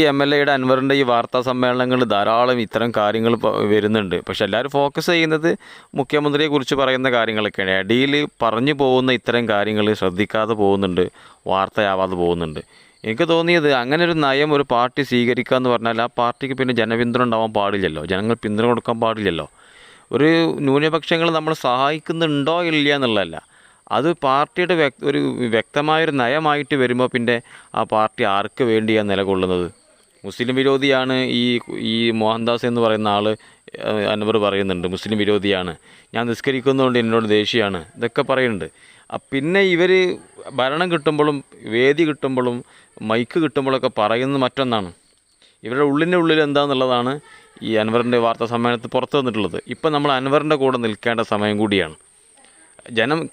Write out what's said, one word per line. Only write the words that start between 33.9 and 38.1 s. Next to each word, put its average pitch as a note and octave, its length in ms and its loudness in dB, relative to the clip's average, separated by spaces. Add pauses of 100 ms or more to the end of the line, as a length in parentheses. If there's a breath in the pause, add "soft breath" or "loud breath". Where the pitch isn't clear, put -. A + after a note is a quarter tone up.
അൻവർ G#2+ 220 0 (100)
പറയുന്നുണ്ട്, G2 480 -2
മുസ്ലിം G#2 300 -4
വിരോധിയാണ്, F#2+ 500 0 (420 loud breath)
ഞാൻ A#2 160 -4
നിസ്കരിക്കുന്നതുകൊണ്ട് C3 720 0
എന്നോട് A2+ 240 2 (100)
ദേഷ്യമാണ്, G2+ 420 0 (180)
ഇതൊക്കെ A#2 320 -2